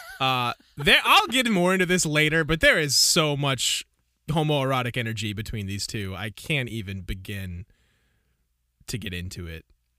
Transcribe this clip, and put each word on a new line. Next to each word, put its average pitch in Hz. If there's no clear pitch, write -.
Uh, 127
there, 196
I'll 349
get 240
more 185
into 185
this 180
later, 156
but 160
there 269
is 147
so 151
much 135
homoerotic 135
energy 113
between 104
these 98
two. 95
I 95
can't 131
even 101
begin 95
to 107
get 90
into 90
it. 82